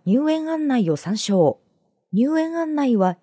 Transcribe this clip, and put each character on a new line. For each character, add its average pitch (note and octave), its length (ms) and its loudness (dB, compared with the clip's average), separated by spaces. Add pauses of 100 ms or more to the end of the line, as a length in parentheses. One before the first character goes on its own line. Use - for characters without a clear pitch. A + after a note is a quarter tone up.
入 C#4 260 2
園 D#4 180 -2
案 D#4 180 -4
内 A#3+ 220 0
を D#3 60 0
参 G3 220 -6
照。 F3+ 420 2 (540)
入 C#4 260 2
園 E4 180 -2
案 D#4+ 160 -4
内 C#4 220 0
は F#3 280 0